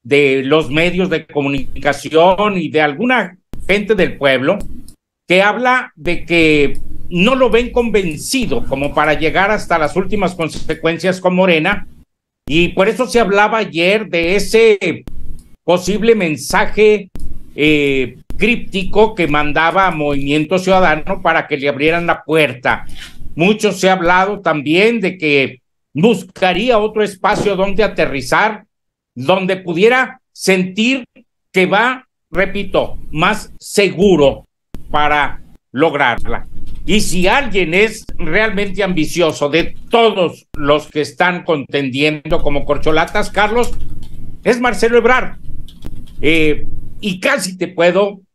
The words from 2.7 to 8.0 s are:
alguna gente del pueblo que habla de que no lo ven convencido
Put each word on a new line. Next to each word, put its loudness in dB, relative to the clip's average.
alguna -2
gente 0
del 0
pueblo 0
que 4
habla 0
de -4
que 4
no 2
lo 2
ven 0
convencido -2